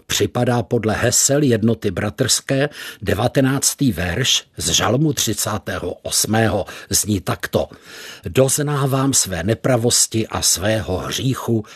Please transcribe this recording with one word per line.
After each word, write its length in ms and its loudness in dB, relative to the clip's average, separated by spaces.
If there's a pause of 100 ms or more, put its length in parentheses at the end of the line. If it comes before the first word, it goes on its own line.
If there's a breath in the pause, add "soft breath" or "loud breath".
připadá 560 0
podle 320 0
hesel 480 2
Jednoty 480 2
bratrské 760 0 (340 loud breath)
devatenáctý 920 0
verš 520 -2 (120)
z 120 -4
Žalmu 440 2
třicátého 800 -4
osmého. 760 0 (240 loud breath)
Zní 300 0
takto: 480 -2 (560 loud breath)
"Doznávám 880 2
své 300 0
nepravosti 840 2
a 160 -4
svého 560 0
hříchu 680 -2 (120)